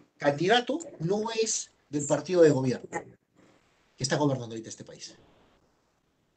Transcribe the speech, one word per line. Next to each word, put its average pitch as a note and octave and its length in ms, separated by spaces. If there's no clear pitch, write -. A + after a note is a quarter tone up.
candidato G3+ 600
no G#3 320
es A3 400
del C#3 180
partido D#3 360
de D#3 80
gobierno C3 380
que - 60
está C3 140
gobernando B2 380
ahorita A2 140
este - 160
país. - 300